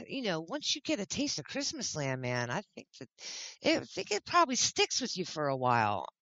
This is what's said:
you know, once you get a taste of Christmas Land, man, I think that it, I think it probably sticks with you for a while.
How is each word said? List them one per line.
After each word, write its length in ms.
you 140
know, 200
once 340
you 60
get 180
a 80
taste 320
of 60
Christmas 500
Land, 260
man, 300
I 100
think 120
that 80
it, 180
I 40
think 260
it 140
probably 320
sticks 440
with 160
you 80
for 220
a 100
while. 480